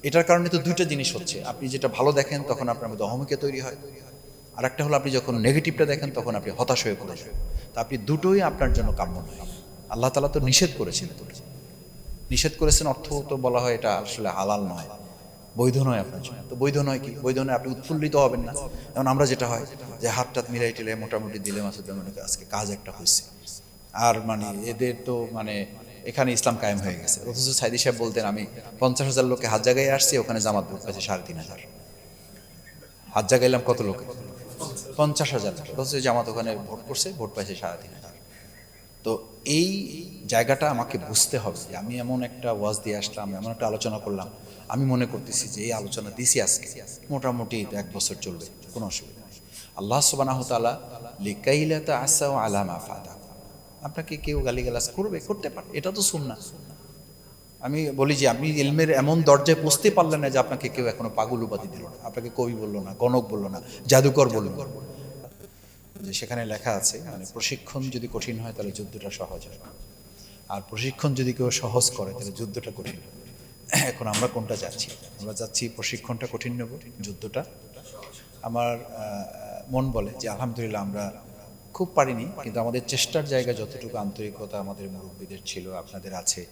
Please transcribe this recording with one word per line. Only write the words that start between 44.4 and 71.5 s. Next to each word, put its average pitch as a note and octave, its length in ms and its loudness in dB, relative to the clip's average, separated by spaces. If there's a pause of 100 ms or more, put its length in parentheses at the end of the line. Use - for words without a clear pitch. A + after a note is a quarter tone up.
আমি C3+ 180 0
মনে B2 200 4
করতেছি - 420 -4
যে G2+ 160 -8
এই A#2 100 -2
আলোচনা G#2 360 -6
দিছি A#2+ 320 2
আজকে, - 400 -2 (280)
মোটামুটি B2 600 -2
এক G2+ 220 -4
বছর G2 220 -2
চলবে, E2+ 300 -10 (280)
কোনো A2+ 120 -6
অসুবিধা - 340 -10
নেই। - 200 -18 (360)
আল্লাহ A2+ 260 2
সুবহানাহু C3 380 2
ওয়া B2 100 -6
তাআলা, A#2+ 300 2 (400)
"লিকাইলা D3 600 2
তাআসাউ C#3 540 2
আলা G#2+ 300 4
মা F2 160 -2
ফাতাকুম।" F#2 400 -10 (600)
আপনাকে D3+ 360 -8
কেউ D3 220 0
গালিগালাজ B2 500 0
করবে, F#3+ 300 -2
করতে G3+ 300 -4
পারে, - 280 -8
এটা F3 140 -2
তো G#3 100 -2
সুন্নাহ। C#3 360 0 (1200)
আমি D3 320 -2
বলি C#3 240 4
যে C3+ 120 4
আপনি B2+ 220 4
ইলমের D3 400 4
এমন D3 320 6
দরজায় C#3+ 400 8
পৌঁছতে D#3 300 6
পারলেন D#3+ 280 6
না C#3 100 2
যে B2+ 80 4
আপনাকে C3 320 2
কেউ B2 160 -2
এখনো A2+ 300 -2
পাগল A2+ 280 2
উপাধি G2 240 -4
দিল F2 140 -12
না, F2 80 -12 (140)
আপনাকে A#2 340 -8
কবি A#2+ 160 0
বলল G#2 260 -4
না, F#2+ 140 -8
গণক A#2+ 360 4
বলল G2+ 180 -2
না, F#2+ 140 -8 (260)
জাদুকর C3+ 420 8
বলল A2 200 0
না। C#3 160 -6 (1400)
যে G2 120 -8
সেখানে A#2 320 -4
লেখা G#2+ 260 -2
আছে, G#2 300 0 (100)
মানে, F#2+ 220 -12
প্রশিক্ষণ C3 560 -4
যদি A#2+ 240 -6
কঠিন A2+ 260 -4
হয় A2+ 140 -8
তাহলে G2+ 180 -6
যুদ্ধটা G2+ 380 -10
সহজ - 380 -10
হয়, - 100 -16 (920)
আর G2+ 200 -6
প্রশিক্ষণ C3 440 -2
যদি B2+ 200 2
কেউ B2 180 2